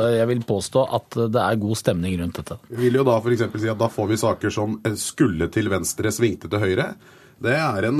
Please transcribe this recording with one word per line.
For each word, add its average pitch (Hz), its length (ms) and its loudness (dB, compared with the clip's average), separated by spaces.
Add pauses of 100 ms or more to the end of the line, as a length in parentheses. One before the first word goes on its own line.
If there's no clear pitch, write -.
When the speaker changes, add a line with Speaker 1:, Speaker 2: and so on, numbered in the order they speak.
Speaker 1:
eh, 117 140 4
jeg 113 100 2
vil 123 160 0
påstå 113 400 0 (160)
at - 160 -12 (160)
det 120 80 4
er 98 240 2
god 107 160 -2
stemning 92 400 0
rundt 87 160 -4
dette. - 220 -10 (100)
Speaker 2:
Vi 120 220 2
vil 131 100 2
jo 135 80 4
da 117 160 4
for 120 80 2
eksempel 107 320 0
si 110 80 0
at 107 80 -4
da 113 80 2
får 107 240 0
vi 110 80 0
saker 104 320 0
som, 110 320 -2
eh, 110 160 0
«Skulle 85 480 0
til 104 240 0
venstre, 98 400 -2
svingte 98 400 -2
til 104 80 0
høyre». 98 300 0 (500)
Det 120 160 0
er 113 320 0
en, 139 120 0